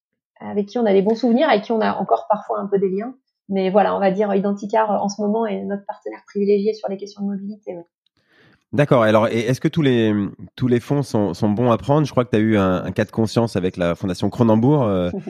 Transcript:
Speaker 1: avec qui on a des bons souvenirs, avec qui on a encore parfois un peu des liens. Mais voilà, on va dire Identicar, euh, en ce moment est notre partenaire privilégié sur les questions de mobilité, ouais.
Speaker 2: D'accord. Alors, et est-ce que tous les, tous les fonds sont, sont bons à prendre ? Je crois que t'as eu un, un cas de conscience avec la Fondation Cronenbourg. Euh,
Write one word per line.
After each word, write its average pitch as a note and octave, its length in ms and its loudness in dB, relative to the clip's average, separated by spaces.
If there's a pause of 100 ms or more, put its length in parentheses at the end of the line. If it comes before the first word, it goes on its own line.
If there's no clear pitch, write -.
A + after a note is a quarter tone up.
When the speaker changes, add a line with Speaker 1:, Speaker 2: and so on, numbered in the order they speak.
(400)
Speaker 1:
avec G#3 280 -6
qui - 100 -8
on A#3+ 80 0
a G3+ 80 4
des G3 80 6
bons G#3+ 140 2
souvenirs, B3+ 340 2
avec G#3 140 2
qui - 80 -8
on A3 100 0
a G3+ 140 -2
encore G3+ 340 -2
parfois G#3+ 300 -4
un G3+ 80 -8
peu G3+ 100 0
des F#3+ 120 0
liens. G#3+ 260 -6 (360)
Mais F#3+ 200 0
voilà, F#3 240 2
on F#3+ 40 -4
va G3 120 2
dire G3+ 240 -2
Identicar, G3+ 560 -2
euh, G3 60 0
en G3+ 120 -4
ce G#3 140 -8
moment A3 240 0
est G3 160 -6
notre G3+ 240 -6
partenaire - 400 -12
privilégié G3+ 480 0
sur - 120 -10
les G3 100 -6
questions G3+ 260 -12
de G3+ 60 -4
mobilité, G3+ 460 -10
ouais. E3+ 100 -14 (840)
Speaker 2:
D'accord. C#3 300 4
Alors, A2 260 4
et A2+ 120 0
est-ce A#2 200 0
que - 80 0
tous D#3+ 140 0
les, A#2 320 2 (420)
tous B2+ 120 -2
les A#2+ 120 2
fonds C#3+ 220 -2
sont, G#2 320 -2
sont G#2+ 160 0
bons A#2 220 2
à A2+ 80 4
prendre ? C#3+ 260 2
Je - 60 -6
crois B2 140 0
que - 40 -10
t'as A2+ 80 0
eu A2 200 2
un, F#2 260 0
un - 80 -8
cas G#2+ 140 -2
de - 40 -6
conscience A2+ 460 0
avec F2+ 200 -2
la F2 200 0
Fondation G2 340 -4
Cronenbourg. A#2+ 540 4
Euh, F#2 260 0 (200)